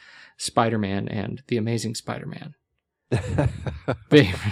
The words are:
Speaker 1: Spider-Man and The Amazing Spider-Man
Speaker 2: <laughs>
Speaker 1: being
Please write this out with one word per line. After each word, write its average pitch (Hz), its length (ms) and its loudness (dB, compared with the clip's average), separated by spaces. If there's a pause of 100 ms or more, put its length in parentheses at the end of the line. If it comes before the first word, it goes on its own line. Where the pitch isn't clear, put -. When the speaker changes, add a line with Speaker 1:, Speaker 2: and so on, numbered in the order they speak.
(360)
Speaker 1:
Spider-Man 107 720 0
and - 380 -6
The 120 100 -2
Amazing 113 380 -2
Spider-Man - 600 -10 (580)
Speaker 2:
<laughs> 101 80 0 (920)
Speaker 1:
being 117 240 8 (180)